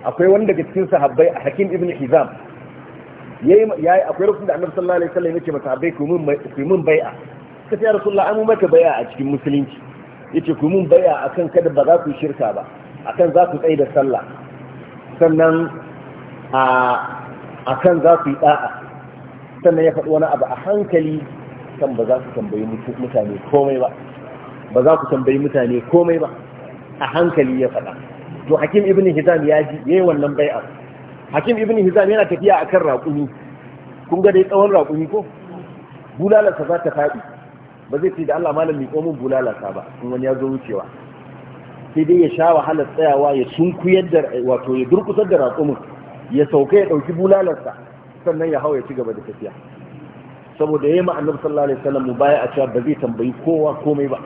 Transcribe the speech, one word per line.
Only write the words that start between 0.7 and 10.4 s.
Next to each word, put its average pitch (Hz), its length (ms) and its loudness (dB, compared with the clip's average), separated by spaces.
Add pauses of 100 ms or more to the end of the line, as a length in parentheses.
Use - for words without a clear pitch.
sahabbai, 151 400 4 (100)
Hakim 190 300 -2
ibn 180 160 -2
Hizam, 143 400 0 (1120)
yayi, 190 240 6 (160)
yayi, 180 240 4
akwai 180 240 -2
lokacin 208 180 -2
da 165 140 0
Annabi 165 160 -6
sallallahu 180 240 0
alaihi 170 140 -2
wasallam 170 200 -2
ya 170 60 -2
ce 165 120 -6
masa 139 120 -6
sahabbai, 139 320 -4
"Ku 147 100 -4
mun, 160 200 -2 (280)
ku 139 60 -8
mun 170 240 0
bai'a." 156 260 0 (600)
Suka 220 100 -2
ce, 220 40 -2
"Ya 220 120 4
Rasulullah, 196 320 0
an 220 160 0
maka 214 240 2
bai'a 165 320 6
a - 80 -4
cikin 139 240 -4
musulunci." 139 460 -2 (580)
Yace, 165 240 -2